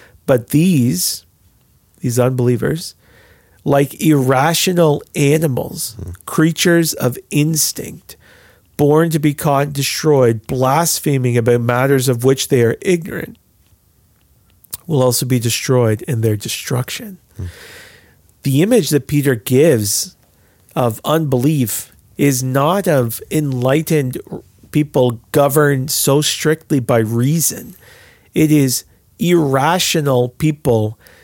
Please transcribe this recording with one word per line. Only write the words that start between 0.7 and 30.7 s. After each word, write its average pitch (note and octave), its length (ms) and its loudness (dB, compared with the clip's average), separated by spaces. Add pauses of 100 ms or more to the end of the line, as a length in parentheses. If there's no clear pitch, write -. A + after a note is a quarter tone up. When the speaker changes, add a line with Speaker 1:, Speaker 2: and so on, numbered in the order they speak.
Speaker 1:
these A#2+ 180 -2
unbelievers, B2 720 0 (720)
like C#3 380 0
irrational D3+ 1000 2 (140)
animals, D3+ 880 -2
Speaker 2:
Hmm. - 80 -12 (140)
Speaker 1:
creatures E3 680 0
of B2+ 240 -2 (140)
instinct, - 840 -4 (580)
born D3+ 360 2
to D#3+ 80 -2
be D3 140 0
caught C#3+ 340 0
and D3 60 -10
destroyed, C3 720 0
blaspheming C3 920 0
about A#2+ 240 2
matters B2+ 480 2
of A#2+ 160 -2
which C#3 240 2
they B2 140 4
are A2+ 180 2
ignorant, - 560 -4 (1500)
will D3 160 0
also B2+ 240 0
be B2 140 0
destroyed A#2 640 0
in A#2+ 180 -4
their A2 140 0
destruction. C3 840 -8 (200)
Speaker 2:
Hmm. F#2 80 -10 (960)
Speaker 1:
The C#3 180 0
image G#3 300 2
that D3 160 0
Peter C#3 280 0
gives B2+ 800 0 (600)
of A#2+ 280 -2
unbelief C#3+ 880 -2 (260)
is C#3 240 0
not C#3+ 460 0
of B2+ 320 0 (100)
enlightened C#3 880 -2 (540)
people B2 480 0 (120)
governed C#3+ 600 2
so C#3+ 300 0
strictly D#3 580 -2
by A#2+ 200 0
reason. A#2+ 760 -2 (580)
It D#3+ 180 2
is C#3 340 2 (340)
irrational C#3+ 1080 0
people A#2+ 680 -2 (260)